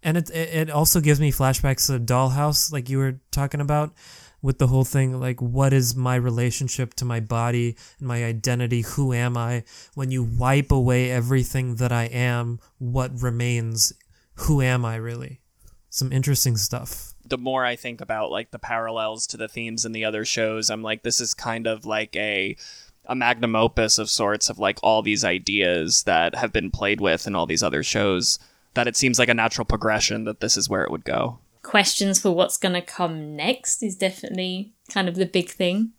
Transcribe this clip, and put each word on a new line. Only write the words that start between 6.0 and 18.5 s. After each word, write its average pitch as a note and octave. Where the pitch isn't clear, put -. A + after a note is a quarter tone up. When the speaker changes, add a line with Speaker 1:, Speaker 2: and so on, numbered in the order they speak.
Speaker 1:
relationship B2
to B2+
my A#2+
body A#2
and C#3
my A#2+
identity? A#2+
Who C3
am A#2+
I? A#2
When C3+
you C3
wipe B2+
away B2+
everything B2+
that A#2+
I A#2
am, A#2+
what B2+
remains? A#2
Who D3
am B2+
I A2+
really? A#2
Some C3
interesting C3
stuff. -
Speaker 2:
The B2+
more C3
I A#2+
think A#2+
about, A2
like, G#2